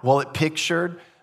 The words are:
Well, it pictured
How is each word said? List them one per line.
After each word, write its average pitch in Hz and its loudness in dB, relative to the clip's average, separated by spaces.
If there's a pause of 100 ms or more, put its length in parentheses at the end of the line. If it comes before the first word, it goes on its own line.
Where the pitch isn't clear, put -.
Well, 139 6
it 135 -4
pictured 170 -2 (220)